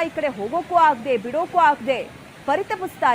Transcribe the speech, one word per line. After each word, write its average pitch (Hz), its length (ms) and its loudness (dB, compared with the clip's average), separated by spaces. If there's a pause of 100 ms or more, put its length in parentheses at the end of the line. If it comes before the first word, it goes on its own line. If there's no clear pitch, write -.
ಈ - 100 -6
ಕಡೆ 294 200 -2
ಹೋಗೋಕ್ಕೂ 285 380 -4 (140)
ಆಗದೆ, 254 240 -2 (100)
ಬಿಡೋಕ್ಕೂ 320 340 -4 (120)
ಆಗದೆ 262 280 -2 (500)
ಪರಿತಪಿಸ್ತಾ 370 680 -2